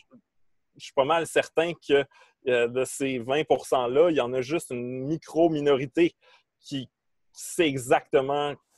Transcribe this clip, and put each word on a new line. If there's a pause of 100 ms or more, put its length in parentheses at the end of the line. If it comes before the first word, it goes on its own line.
(800)
je
suis
pas
mal
certain (140)
que, (460)
euh,
de
ces
vingt
pour
cent-là,
il
y
en
a
juste
une
micro-minorité (460)
qui (460)
sait
exactement (240)